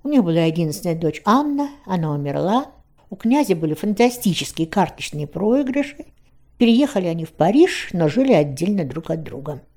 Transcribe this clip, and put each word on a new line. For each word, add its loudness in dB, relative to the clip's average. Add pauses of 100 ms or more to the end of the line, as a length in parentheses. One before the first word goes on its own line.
У -8
них 4
была 2
единственная -2
дочь -4
Анна, 2 (160)
она -2
умерла. -2 (380)
У -14
князя 0
были -2
фантастические -2
карточные -4
проигрыши. -2 (520)
Переехали 4
они -4
в -16
Париж, 2
но 2
жили 2
отдельно 2
друг -8
от -4
друга. -12 (140)